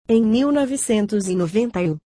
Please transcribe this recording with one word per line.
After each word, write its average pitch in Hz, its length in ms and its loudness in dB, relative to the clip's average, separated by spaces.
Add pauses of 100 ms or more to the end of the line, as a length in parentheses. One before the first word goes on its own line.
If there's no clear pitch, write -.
Em 226 120 4
mil 233 300 2
novecentos 226 800 -2
e 185 80 -2
noventa 185 440 -2
e 165 120 0
um, 156 40 -4 (120)